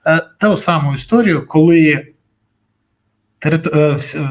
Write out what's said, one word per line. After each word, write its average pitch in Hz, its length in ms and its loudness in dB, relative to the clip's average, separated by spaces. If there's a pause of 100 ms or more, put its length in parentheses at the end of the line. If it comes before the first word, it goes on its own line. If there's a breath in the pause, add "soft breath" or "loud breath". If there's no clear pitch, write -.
Е, 160 140 2 (180)
ту 202 180 0
саму 156 380 -2
історію, 202 520 0
коли 160 600 2 (1300)
терит-, 156 380 -2
е, 151 140 2
в 143 100 -4
с-, - 180 -4 (120)